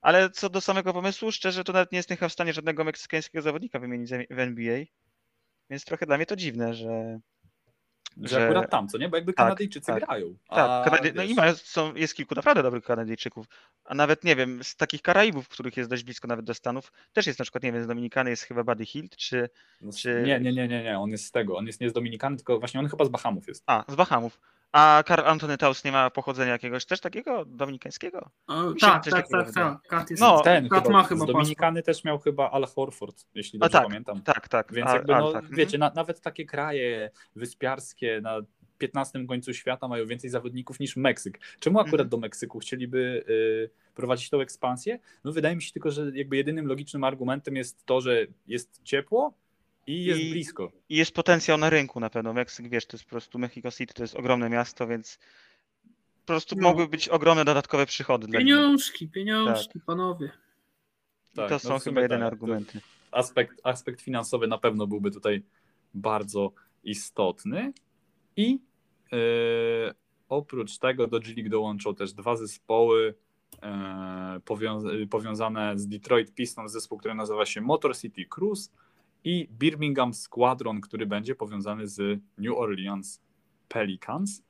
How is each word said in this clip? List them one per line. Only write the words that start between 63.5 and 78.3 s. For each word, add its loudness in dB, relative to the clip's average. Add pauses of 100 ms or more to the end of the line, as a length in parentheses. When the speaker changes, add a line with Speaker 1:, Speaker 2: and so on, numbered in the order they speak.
Speaker 2:
aspekt -4
finansowy -2
na 0
pewno 2
byłby -2
tutaj -2 (500)
bardzo -2 (320)
istotny. -4 (640)
I, 2 (540)
e, -2 (1120)
oprócz -6
tego 2
do 0
G -16
League -6
dołączą -2
też -6
dwa -2
zespoły, 2 (480)
e, -8
powiąz-, -4
powiązane -4
z -6
Detroit 0
Pistons, -8
zespół, -10
który -8
nazywa 0
się -6
Motor 0
City -12
Cruise, -6 (600)